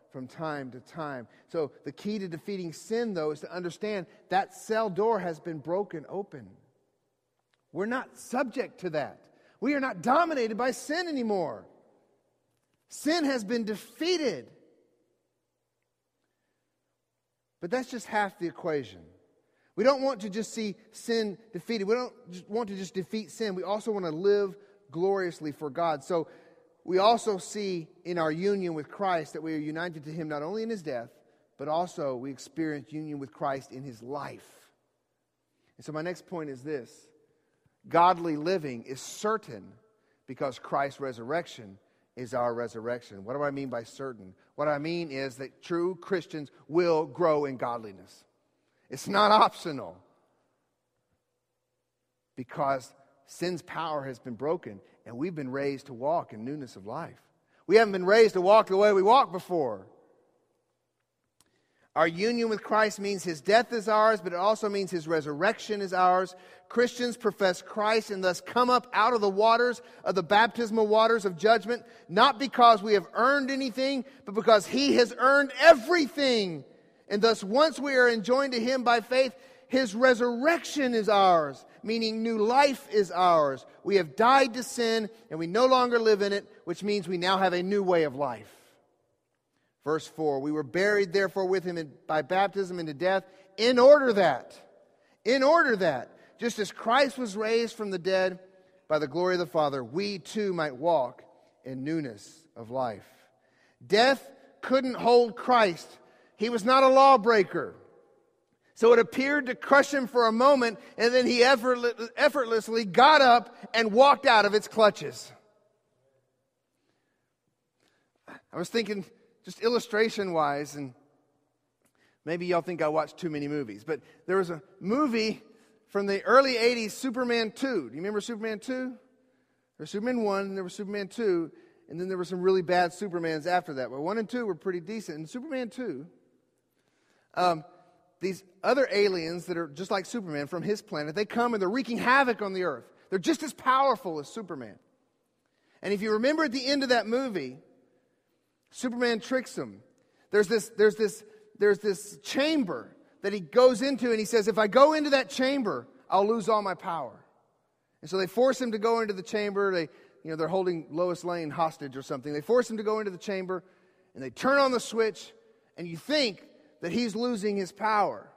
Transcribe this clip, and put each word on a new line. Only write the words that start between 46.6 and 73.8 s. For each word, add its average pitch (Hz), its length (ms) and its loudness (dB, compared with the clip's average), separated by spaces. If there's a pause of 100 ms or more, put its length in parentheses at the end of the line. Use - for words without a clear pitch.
will 165 380 2
grow 147 400 0
in 131 100 -8
godliness. 110 680 -10 (680)
It's - 180 -10
not 202 220 4
optional. 143 680 2 (2500)
Because 135 560 -6 (340)
sin's 175 360 -8
power 156 420 -8
has 127 140 -12
been 123 160 -12
broken, 123 460 -6 (260)
and 117 100 -16
we've 165 180 -6
been 135 160 -10
raised 139 360 -6
to 135 80 -18
walk 143 380 -4
in 110 120 -14
newness 135 320 -12
of 98 100 -20
life. 135 340 -14 (460)
We 196 100 8
haven't 220 160 6
been 185 140 -4
raised 220 280 8
to 185 60 0
walk 202 260 6
the 190 100 0
way 208 160 6
we 196 100 4
walked 220 280 6
before. 147 560 -4 (2000)
Our 160 140 4
union 226 400 -2
with 214 140 -4
Christ 214 360 0
means 202 240 -6
his 165 180 -6
death 226 320 2
is 220 160 -4
ours, 214 320 4
but 175 120 -8
it 175 60 -4
also 214 300 0
means 196 220 -4
his 165 160 -6
resurrection 165 760 -2
is 185 100 -8
ours. 185 420 2 (340)
Christians 240 480 -2
profess 190 460 -2
Christ 214 480 -2
and 190 140 -8
thus 180 160 0
come 247 300 2
up 247 220 2
out 214 200 4
of 226 80 0
the 202 80 2
waters 226 540 2 (220)
of 185 100 -2
the 185 80 0
baptismal 220 640 2
waters 220 380 4
of 185 120 -4
judgment, 220 480 2 (240)
not 220 300 4
because 233 440 6
we 214 120 2
have 180 180 2
earned 262 380 2
anything, 269 540 -4 (200)